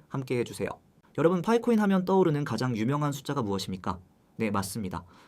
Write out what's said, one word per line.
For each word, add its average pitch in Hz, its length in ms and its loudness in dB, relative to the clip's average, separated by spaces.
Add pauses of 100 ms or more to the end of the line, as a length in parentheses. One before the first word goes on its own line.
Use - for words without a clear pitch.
함께해주세요. 131 600 -2 (480)
여러분, 170 260 4
파이코인 233 380 2
하면 190 240 2
떠오르는 180 400 4
가장 127 320 -2
유명한 143 340 0
숫자가 139 320 -4
무엇입니까? 95 560 -4 (380)
네, 110 160 -2
맞습니다. 95 500 -4 (240)